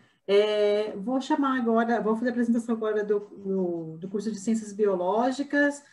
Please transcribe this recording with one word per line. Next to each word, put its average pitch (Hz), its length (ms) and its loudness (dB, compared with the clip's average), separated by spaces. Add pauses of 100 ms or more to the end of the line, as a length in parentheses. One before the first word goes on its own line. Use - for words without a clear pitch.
(260)
É, 208 720 2
vou 247 240 -2
chamar 269 400 0
agora, 226 400 2
vou 214 160 2
fazer 240 140 -2
a - 20 -2
apresentação 233 420 0
agora 214 300 -2
do, 202 160 0
do, 175 800 -4
do 190 100 -10
curso 202 240 -4
de 196 80 -8
Ciências 220 320 -2
Biológicas, 240 1200 0